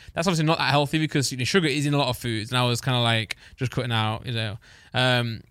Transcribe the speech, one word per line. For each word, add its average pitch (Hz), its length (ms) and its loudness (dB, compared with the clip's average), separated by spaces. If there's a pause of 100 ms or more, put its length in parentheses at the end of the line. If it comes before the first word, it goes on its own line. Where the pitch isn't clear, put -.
(140)
That's 165 140 0
obviously 160 180 2
not 160 120 2
that 131 120 2
healthy 143 300 2
because, 147 320 0
you 127 60 -10
know, 127 60 -2
sugar 175 220 2
is 143 200 0
in 147 80 2
a 143 40 2
lot 139 100 2
of 120 80 -2
foods, 110 340 -4
and 127 80 0
I 123 60 4
was 120 160 0
kinda, 127 200 0
like, 113 360 0 (200)
just 123 160 -4
cutting 123 200 -2
out, 110 340 -2
you 123 60 -6
know. 110 260 -4 (360)
Um, 123 560 0